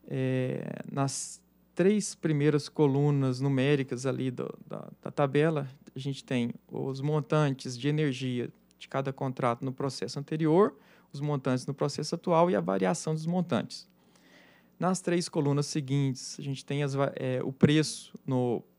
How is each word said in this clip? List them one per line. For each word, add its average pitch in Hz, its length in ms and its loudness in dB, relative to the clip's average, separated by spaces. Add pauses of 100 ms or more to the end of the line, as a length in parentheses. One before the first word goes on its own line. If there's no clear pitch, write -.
É, 131 800 -4
nas - 500 -4 (360)
três 196 400 2
primeiras 147 520 2
colunas 139 720 2
numéricas 135 640 2
ali 131 280 -2
do, - 200 -6 (140)
da, - 240 -12 (100)
da - 120 -10
tabela, 143 560 2 (260)
a 135 40 -8
gente 135 260 -6
tem 120 280 -2 (160)
os 135 320 -6
montantes 143 760 0
de 127 80 -4
energia 131 640 0 (260)
de - 120 -20
cada 139 240 -4
contrato 131 520 -2
no 131 80 -4
processo 135 460 -4
anterior, 160 560 2 (380)
os 143 80 -10
montantes 135 460 -2
no 143 60 -6
processo 147 440 -2
atual 170 340 4
e 202 60 2
a 196 40 2
variação 180 540 0
dos 156 120 -6
montantes. 170 640 -2 (880)
Nas 175 240 0
três 175 280 0
colunas 143 380 0
seguintes, 135 760 -2
a - 20 -10
gente 139 220 -8
tem 143 180 -4
as 135 120 -2
va-, 139 200 0
é, 127 300 -2
o 135 80 -4
preço 151 600 2 (140)
no 123 340 0 (180)